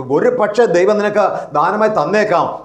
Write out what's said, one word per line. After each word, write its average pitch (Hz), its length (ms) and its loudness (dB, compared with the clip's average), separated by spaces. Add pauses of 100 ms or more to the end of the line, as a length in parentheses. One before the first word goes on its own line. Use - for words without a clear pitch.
(120)
ഒരു 180 180 2
പക്ഷേ 233 360 0
ദൈവം 185 320 2
നിനക്ക് 202 320 0 (240)
ദാനമായി 196 360 0
തന്നേക്കാം." 170 760 0